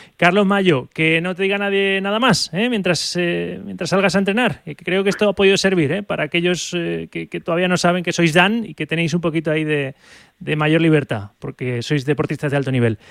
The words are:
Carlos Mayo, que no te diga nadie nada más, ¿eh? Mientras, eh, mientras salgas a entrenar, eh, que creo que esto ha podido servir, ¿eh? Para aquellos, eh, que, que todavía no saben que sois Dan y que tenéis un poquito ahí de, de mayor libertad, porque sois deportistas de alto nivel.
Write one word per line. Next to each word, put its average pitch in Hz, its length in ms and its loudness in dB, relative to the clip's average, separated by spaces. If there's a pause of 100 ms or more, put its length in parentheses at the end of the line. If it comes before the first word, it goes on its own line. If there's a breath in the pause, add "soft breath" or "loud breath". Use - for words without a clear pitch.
(160 loud breath)
Carlos 185 300 0
Mayo, 185 480 0
que 160 260 0
no 180 140 -4
te 175 80 -6
diga 196 160 -2
nadie 196 420 -2
nada 202 200 -2
más, 240 340 0
¿eh? 220 160 0
Mientras, 180 480 -2
eh, 175 460 -4
mientras 190 260 -8
salgas 190 240 2
a 196 60 2
entrenar, 196 460 0
eh, 151 100 -12
que - 80 -20
creo 185 180 0
que 196 80 2
esto 208 180 2
ha 202 40 4
podido 196 240 4
servir, 185 340 2
¿eh? 196 140 -2
Para 156 180 -4
aquellos, 175 520 -2
eh, 170 360 -4
que, 165 180 -8
que 175 120 -8
todavía 175 260 0
no 180 100 2
saben 175 280 2
que 175 80 -2
sois 170 220 2
Dan 202 300 4
y 160 100 -12
que 156 120 -6
tenéis 165 280 0
un 175 60 0
poquito 165 300 0
ahí 156 140 0
de, 143 320 -2 (420 loud breath)
de 143 160 -4
mayor 156 260 4
libertad, 139 500 2 (100)
porque 123 420 -6
sois 139 240 -2
deportistas 151 460 -2
de 143 40 0
alto 135 140 -2
nivel. 120 280 2 (120 loud breath)